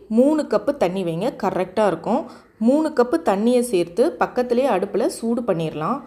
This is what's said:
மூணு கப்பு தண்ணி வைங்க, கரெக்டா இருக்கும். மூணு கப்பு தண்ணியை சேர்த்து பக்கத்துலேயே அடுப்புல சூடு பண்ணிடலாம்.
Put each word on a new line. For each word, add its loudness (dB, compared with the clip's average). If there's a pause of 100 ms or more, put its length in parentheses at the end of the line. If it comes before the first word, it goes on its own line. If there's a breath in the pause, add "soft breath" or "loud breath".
(200)
மூணு 4 (100)
கப்பு 0 (100)
தண்ணி -2
வைங்க, -2 (140)
கரெக்டா 0
இருக்கும். -2 (460 loud breath)
மூணு 4 (120)
கப்பு 2 (100)
தண்ணியை 2
சேர்த்து 0 (160)
பக்கத்துலேயே 0
அடுப்புல -2 (100)
சூடு -4
பண்ணிடலாம். -4